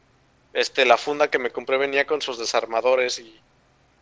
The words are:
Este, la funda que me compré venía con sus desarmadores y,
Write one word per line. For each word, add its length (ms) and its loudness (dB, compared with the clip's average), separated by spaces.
Este, 320 0
la 140 6
funda 320 0
que 80 0
me 120 -4
compré 280 -4
venía 280 0
con 140 -2
sus 180 -8
desarmadores 800 0
y, 220 -20